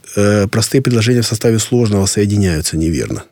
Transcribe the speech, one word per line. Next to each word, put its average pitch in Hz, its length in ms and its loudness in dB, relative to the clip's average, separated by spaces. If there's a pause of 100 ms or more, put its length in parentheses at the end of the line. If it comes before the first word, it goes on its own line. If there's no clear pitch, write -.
(160)
э, 104 320 2
простые - 320 0
предложения 123 400 2
в 110 60 -2
составе 113 320 0
сложного 107 480 0
соединяются 95 720 0
неверно, 71 540 -4